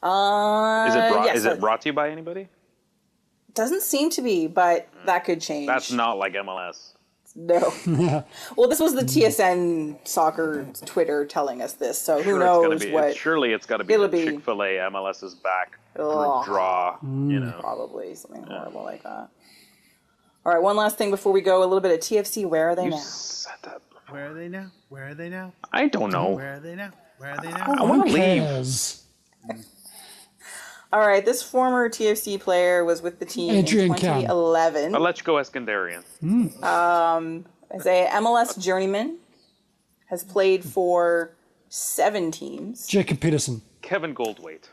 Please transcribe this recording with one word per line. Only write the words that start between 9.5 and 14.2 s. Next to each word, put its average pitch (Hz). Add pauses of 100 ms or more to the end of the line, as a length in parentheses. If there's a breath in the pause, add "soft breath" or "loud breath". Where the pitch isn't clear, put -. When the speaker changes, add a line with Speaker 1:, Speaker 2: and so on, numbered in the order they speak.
Speaker 1:
soccer 156 (180)
Twitter 147
telling 139
us 120
this, 139
so 156
who 185
Speaker 2:
Sure, 190
it's 180 (120)
gotta 170
Speaker 1:
knows 160
Speaker 2:
be, -
Speaker 1:
what 147
Speaker 2:
surely 151
it's 107
gotta 113
be 196
Speaker 1:
it'll 202
Speaker 2:
the 196
Speaker 1:
be. 165